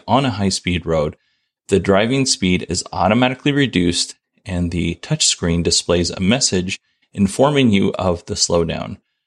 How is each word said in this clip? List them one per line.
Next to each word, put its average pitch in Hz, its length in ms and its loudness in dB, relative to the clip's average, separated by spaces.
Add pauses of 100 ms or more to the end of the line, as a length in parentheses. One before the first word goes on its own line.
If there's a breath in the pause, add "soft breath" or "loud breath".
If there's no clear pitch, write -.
on 135 200 2
a 123 40 0
high-speed 95 540 -2
road, 78 320 -2 (520)
the 98 120 2
driving 113 460 2
speed 90 420 0
is - 240 -4
automatically 123 600 0
reduced 98 640 0 (300)
and 87 260 -2
the 85 260 -4
touchscreen 87 640 -2
displays 87 480 0
a - 100 -10
message 95 580 0 (360)
informing 127 560 2
you 98 220 2
of 90 340 -2
the - 80 -8
slowdown. 85 640 -2 (280)